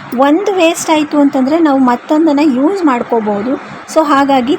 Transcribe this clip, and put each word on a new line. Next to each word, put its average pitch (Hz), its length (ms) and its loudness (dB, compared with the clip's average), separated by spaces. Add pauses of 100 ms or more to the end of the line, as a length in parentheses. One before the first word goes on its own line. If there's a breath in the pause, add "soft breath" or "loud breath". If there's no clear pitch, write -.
(180 loud breath)
ಒಂದು 330 340 2
ವೇಸ್ಟ್ 330 380 0
ಆಯ್ತು 302 280 0
ಅಂತಂದ್ರೆ 285 400 2
ನಾವು 294 200 2
ಮತ್ತೊಂದನ್ನ 285 600 0 (160)
ಯೂಸ್ 359 280 0
ಮಾಡ್ಕೋಬಹುದು. 233 680 -2 (420 loud breath)
So 320 80 2
ಹಾಗಾಗಿ 277 560 0